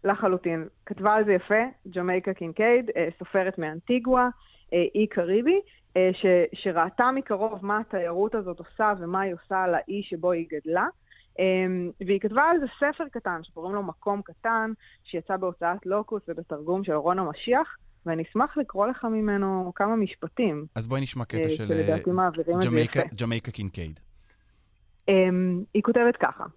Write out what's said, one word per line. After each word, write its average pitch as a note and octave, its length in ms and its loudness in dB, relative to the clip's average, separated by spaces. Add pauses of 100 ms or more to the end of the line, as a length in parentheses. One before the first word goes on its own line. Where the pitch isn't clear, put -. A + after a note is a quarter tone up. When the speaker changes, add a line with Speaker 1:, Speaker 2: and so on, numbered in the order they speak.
Speaker 1:
לחלוטין. F#3 640 0 (180)
כתבה G#3 280 0
על A3 100 4
זה G#3 80 4
יפה, G3+ 300 2 (340)
ג'מייקה F3+ 380 -2
קינקייד, A3 640 2
אה, E3 120 0 (100)
סופרת F#3 400 -2
מאנטיגואה, A#3+ 680 0 (440)
אה, F3 120 4 (100)
אי G#3+ 120 4
קריבי, A3+ 540 2 (360)
אה, F#3 160 4
ש-, F#3+ 140 -2 (360)
שראתה F#3 520 2
מקרוב G#3 520 -4
מה G#3 140 0
התיירות F#3+ 540 -2
הזאת F#3 240 -6
עושה - 420 0
ומה F3 200 -2
היא F#3+ 140 -2
עושה F#3+ 320 -2
לאי F3+ 380 -2
שבו F3+ 280 -2
היא E3 180 -2
גדלה. D#3+ 360 -2 (520)
אמ, F#3 520 0 (160)
והיא G3 140 2
כתבה A3 220 2
על E4 180 4
זה C#4 60 -2 (100)
ספר D4 360 -2
קטן, F3+ 300 -6
שקוראים F3 320 -10
לו G3+ 80 -2
מקום G3+ 420 -4
קטן, A3 480 -2 (320)
שיצא F#3 320 -6
בהוצאת F3 500 -2
לוקוס G#3 420 -2
ובתרגום E3 560 -4
של F3 80 -2
רון D#3+ 260 0
המשיח, A#3 580 -2 (300)
ואני E3 160 -4
אשמח B3 340 -2
לקרוא G#3 300 0
לך B3 240 -6
ממנו G3 640 0
כמה G#3+ 220 0
משפטים, E3+ 800 -2
Speaker 2:
אז A2+ 140 -6
בואי C3 120 -2
נשמע B2+ 240 -6
קטע D#3+ 200 -6
Speaker 1:
אה, D#3 60 0
Speaker 2:
של, D#3 180 -2
Speaker 1:
שלדעתי D#3+ 420 0
Speaker 2:
אה, F3+ 40 2
Speaker 1:
מעבירים E3+ 440 0
את F#3 40 2
זה F#3+ 60 2
Speaker 2:
ג'מייקה, C#3 320 2
Speaker 1:
יפה. - 80 0 (120)
Speaker 2:
ג'מייקה A#2 300 -4
קינקייד. F2+ 500 -8 (1080)
Speaker 1:
אמ, F#3 560 4 (100)
היא G#3 80 4
כותבת A#3+ 340 4
ככה - 280 -2 (120)